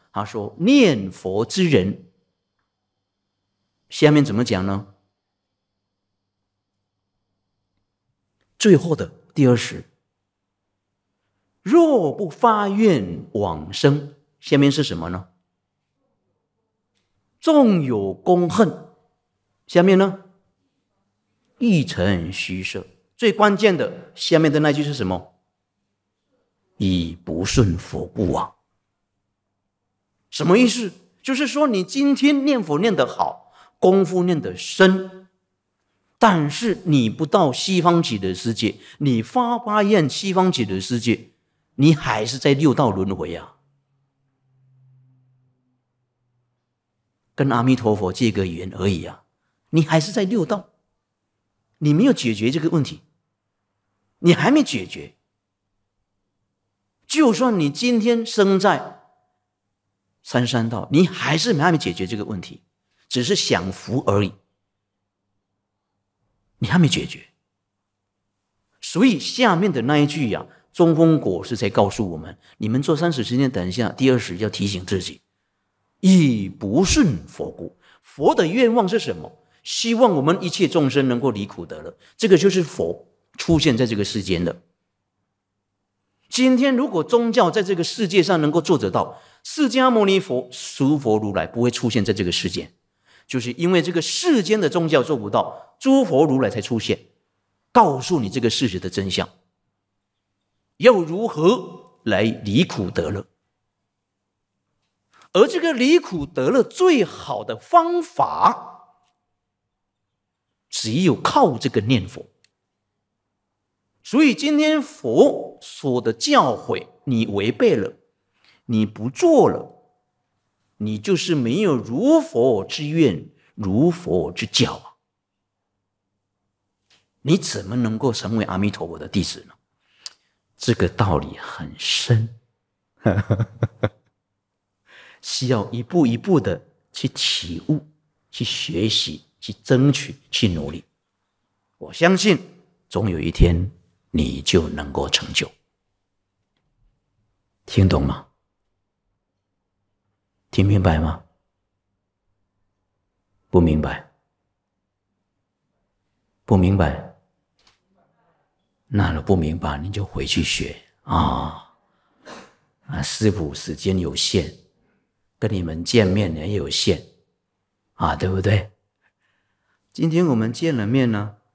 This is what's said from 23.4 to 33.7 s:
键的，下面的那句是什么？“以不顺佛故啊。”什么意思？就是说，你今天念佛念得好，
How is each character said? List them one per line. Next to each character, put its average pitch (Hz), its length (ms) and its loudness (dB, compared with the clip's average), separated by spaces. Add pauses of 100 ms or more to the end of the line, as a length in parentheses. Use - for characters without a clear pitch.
键 202 180 2
的， - 400 -6
下 - 240 2
面 156 140 4
的 151 80 2
那 151 120 2
句 147 120 -2
是 143 80 -4
什 120 140 -4
么 90 280 -6 (1400)
？“以 87 480 -2
不 82 200 -6
顺 98 340 2
佛 - 280 -10
故 87 280 -2
啊。” - 220 -6 (1700)
什 - 180 -4
么 180 120 6
意 247 100 6
思？ 214 240 -4 (300)
就 262 120 -4
是 277 120 -2
说， 285 220 0
你 196 140 0
今 277 320 0
天 277 300 2
念 269 180 2
佛 151 160 -2
念 208 160 2
得 131 120 2
好， - 460 -6 (260)